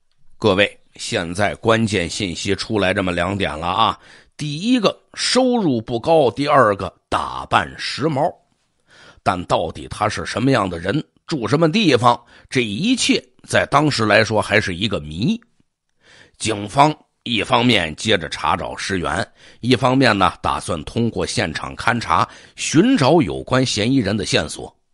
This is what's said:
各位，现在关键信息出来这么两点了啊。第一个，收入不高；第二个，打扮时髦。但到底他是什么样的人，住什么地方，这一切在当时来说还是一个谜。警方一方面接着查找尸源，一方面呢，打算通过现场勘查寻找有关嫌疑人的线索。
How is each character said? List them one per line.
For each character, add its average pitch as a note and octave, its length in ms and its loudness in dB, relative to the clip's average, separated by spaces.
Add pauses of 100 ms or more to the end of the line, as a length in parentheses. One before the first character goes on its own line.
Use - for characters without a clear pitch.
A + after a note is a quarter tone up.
(400)
各 G2+ 160 4
位， G2+ 200 0 (200)
现 F2+ 360 -6
在 F2+ 220 -2
关 A2+ 320 2
键 F#2 240 0
信 F2 260 -6
息 G2 200 -4
出 G#2+ 240 -4
来 F#2+ 160 2
这 G2 80 0
么 F2+ 80 -2
两 F2 260 -2
点 D#2+ 180 -2
了 E2 120 -6
啊。 G2+ 320 0 (360)
第 D3+ 240 -6
一 A#3+ 200 2
个， F3+ 200 -2 (140)
收 B3 420 0
入 D#3 240 0
不 A#2+ 200 -4
高； D3+ 320 2
第 C#3+ 160 -4
二 B2 280 4
个， F#2+ 160 -6 (160)
打 C2+ 380 -6
扮 F2 320 0
时 - 280 -6
髦。 D#3+ 220 0 (960)
但 F#2 220 -2
到 F#2+ 280 -2
底 C2+ 160 -14
他 G#2+ 220 -4
是 E2+ 160 -6
什 - 160 -4
么 C3 80 2
样 A2 180 2
的 E2+ 120 -8
人， G2+ 240 -2 (240)
住 A#2+ 200 -4
什 C3+ 120 2
么 D#3+ 120 4
地 E3+ 240 4
方， A#2+ 240 4 (300)
这 B2+ 140 0
一 B2+ 320 -2
切 - 280 0 (240)
在 F#2 220 2
当 C#3+ 220 4
时 A2+ 120 -2
来 G#2+ 200 4
说 G#2 180 0
还 G#2 180 2
是 G2 160 -2
一 G2+ 120 -2
个 F#2+ 120 -4
谜。 F#2 400 -2 (1000)
警 G#2 280 -4
方 C#3+ 240 4 (300)
一 A2+ 220 -2
方 A#2+ 200 2
面 F2+ 320 2
接 G#2+ 220 0
着 D#2+ 100 -8
查 D#2+ 300 -2
找 B1 180 -8
尸 F#2+ 220 -4
源， D#2+ 260 -2 (360)
一 B2 160 2
方 C3 200 2
面 A#2+ 220 4
呢， F#2 240 2
打 C#2+ 180 -2
算 D#2+ 260 -6
通 A#2 220 -2
过 F2+ 160 -4
现 E2+ 300 -4
场 C2+ 220 -10
勘 A#2 240 0
查 F2+ 280 0 (280)
寻 A#3 420 2
找 D3+ 240 4
有 C2+ 220 -4
关 C3 200 0
嫌 A#2 300 0
疑 C#3 40 4
人 G#2 200 0
的 F#2+ 80 -4
线 E2+ 240 -2
索。 - 260 -14 (180)